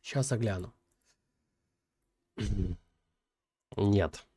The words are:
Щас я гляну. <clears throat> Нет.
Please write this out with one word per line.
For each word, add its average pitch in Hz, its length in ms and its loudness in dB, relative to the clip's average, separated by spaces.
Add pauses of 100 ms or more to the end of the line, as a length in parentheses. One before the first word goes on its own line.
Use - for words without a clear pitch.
Щас 135 300 -2
я 120 60 0
гляну. 98 340 -2 (1600)
<clears throat> 95 420 -2 (960)
Нет. 101 480 2 (120)